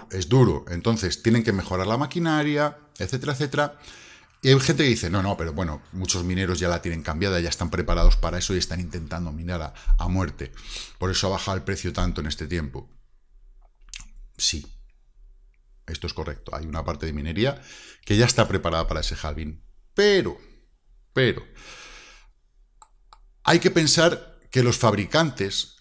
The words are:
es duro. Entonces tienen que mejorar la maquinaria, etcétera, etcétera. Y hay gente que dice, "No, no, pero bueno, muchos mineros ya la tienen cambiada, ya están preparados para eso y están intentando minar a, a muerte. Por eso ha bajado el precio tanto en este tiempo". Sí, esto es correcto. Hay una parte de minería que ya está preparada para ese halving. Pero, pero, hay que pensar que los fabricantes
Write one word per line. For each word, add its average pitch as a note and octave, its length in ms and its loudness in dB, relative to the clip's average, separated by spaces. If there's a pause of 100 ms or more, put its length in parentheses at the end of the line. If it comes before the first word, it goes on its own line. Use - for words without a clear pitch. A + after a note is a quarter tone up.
(120)
es F2+ 180 -6
duro. G#2+ 400 4
Entonces F#2 540 -2
tienen A2+ 200 4
que A2+ 80 0
mejorar F#2 360 -2
la A2+ 100 0
maquinaria, D3+ 800 -2 (220)
etcétera, C3 340 -4
etcétera. C#3+ 460 -2 (600)
Y C3 80 4
hay C3+ 100 10
gente D3 240 2
que C#3 60 4
dice, G2+ 200 2
"No, F#2 140 0
no, G2 120 0
pero E2 180 -6
bueno, D#2 280 -4 (100)
muchos F#2 320 -2
mineros F2+ 360 0
ya F2 100 0
la E2+ 120 0
tienen E2 200 -6
cambiada, F2 380 -2
ya E2+ 100 -2
están D#2+ 220 -4
preparados E2+ 460 6
para E2+ 200 0
eso F2+ 160 -2
y F2+ 60 2
están E2+ 200 -4
intentando E2+ 520 -6
minar E2+ 320 -6
a, D#2 100 -10 (240)
a F2+ 100 0
muerte. F2+ 440 -2 (480)
Por F#2 100 -2
eso F#2 160 0
ha F#2 60 0
bajado F#2+ 260 -4
el F2+ 60 -8
precio F#2 280 -6
tanto F2+ 300 -2
en D2+ 60 -4
este D#2 180 -8
tiempo". D2 420 -6 (1500)
Sí, - 300 -4 (1200)
esto E2+ 180 -10
es E2 80 -6
correcto. - 420 -10
Hay D#2+ 120 -8
una D2+ 180 -6
parte D2+ 220 -6
de D#2 60 -6
minería E2+ 480 -2 (440)
que G#2 120 2
ya A#2+ 80 6
está A2+ 220 4
preparada E2 400 0
para D#2 120 -2
ese - 220 -4
halving. D2+ 420 -8 (320)
Pero, G3+ 420 2 (760)
pero, B2 300 2 (2000)
hay E3 160 6
que F#3 120 2
pensar E3 680 2 (120)
que B2+ 100 4
los A#2+ 160 4
fabricantes G#2+ 1040 2